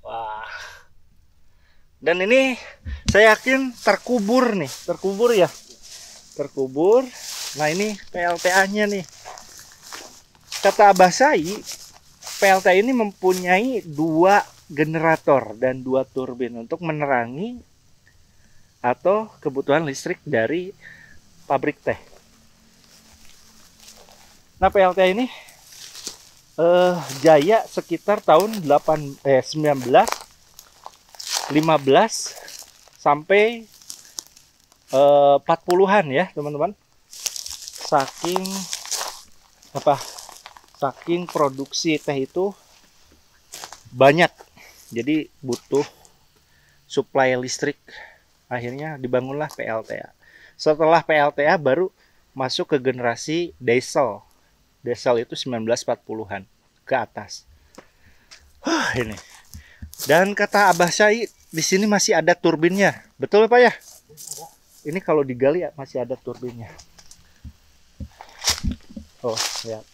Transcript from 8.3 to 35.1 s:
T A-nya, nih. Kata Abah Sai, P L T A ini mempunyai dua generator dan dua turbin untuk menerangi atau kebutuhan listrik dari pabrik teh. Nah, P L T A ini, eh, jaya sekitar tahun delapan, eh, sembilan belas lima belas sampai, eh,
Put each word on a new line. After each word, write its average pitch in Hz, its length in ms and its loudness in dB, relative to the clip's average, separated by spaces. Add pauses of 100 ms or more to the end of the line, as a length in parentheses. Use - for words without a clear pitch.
T 180 160 0
A-nya, 196 320 2
nih. 202 220 -6 (1500)
Kata 202 320 6
Abah 185 160 8
Sai, 208 480 2 (800)
P - 80 -2
L 190 160 6
T 196 80 4
A 185 80 6
ini 240 160 2
mempunyai 190 880 0
dua 165 640 2 (240)
generator 156 880 0
dan 127 240 -2
dua 127 240 -2
turbin 123 480 -8
untuk 139 320 -10
menerangi 147 720 -4 (1300)
atau 190 400 0 (160)
kebutuhan 139 400 -2
listrik 165 400 -8
dari 143 480 -4 (800)
pabrik 139 320 -2
teh. 120 160 -4 (2750)
Nah, 190 80 4
P 208 140 0
L 180 100 4
T 185 80 -4
A 185 80 6
ini, 220 160 -2 (1300)
eh, 180 360 4 (280)
jaya 160 420 6
sekitar 202 560 -4
tahun 202 400 4
delapan, 147 640 0
eh, 135 180 4
sembilan 151 380 -2
belas 143 320 4 (1400)
lima 156 320 2
belas 151 560 0 (600)
sampai, 208 680 0 (1300)
eh, 143 460 6